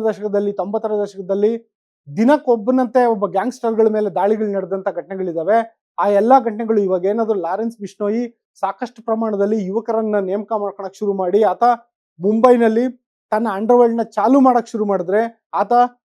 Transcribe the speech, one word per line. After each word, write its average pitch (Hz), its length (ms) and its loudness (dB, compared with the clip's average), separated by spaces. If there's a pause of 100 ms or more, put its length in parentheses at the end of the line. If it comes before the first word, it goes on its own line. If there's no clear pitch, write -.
ದಶಕದಲ್ಲಿ, 202 440 -2
ತೊಂಬತ್ತರ 202 400 -4 (100)
ದಶಕದಲ್ಲಿ 202 800 -4 (360)
ದಿನಕ್ಕೊಬ್ಬನಂತೆ 247 880 2
ಒಬ್ಬ 220 220 0
ಗ್ಯಾಂಗ್‌ಸ್ಟರ್‌ಗಳ 220 640 0
ಮೇಲೆ 214 220 -2
ದಾಳಿಗಳು 208 420 0
ನಡೆದಂತ 190 360 -4
ಘಟನೆಗಳಿದಾವೆ. 185 920 -4 (160)
ಆ 180 100 0
ಎಲ್ಲಾ 220 320 4
ಘಟನೆಗಳು 220 400 -2
ಇವಾಗ 180 240 0
ಏನಾದ್ರು 208 360 -2
ಲಾರೆನ್ಸ್ 202 380 -6
ಬಿಷ್ಣೋಯಿ 214 600 -6 (220)
ಸಾಕಷ್ಟು 226 440 -8
ಪ್ರಮಾಣದಲ್ಲಿ 214 600 -2
ಯುವಕರನ್ನ 220 540 -2
ನೇಮಕ 202 340 -4
ಮಾಡ್ಕೊಳಕ್ 202 420 -6
ಶುರು 202 180 -4
ಮಾಡಿ, 190 300 0
ಆತ 185 220 0 (560)
ಮುಂಬೈನಲ್ಲಿ 226 680 4 (420)
ತನ್ನ 220 220 -2
ಅಂಡರ್‌ವರ್ಲ್ಡ್‌ನ 233 500 2
ಚಾಲು 233 380 2
ಮಾಡಕ್ 240 280 2
ಶುರು 214 160 -4
ಮಾಡಿದ್ರೆ, 202 720 -2
ಆತ 196 180 0 (360)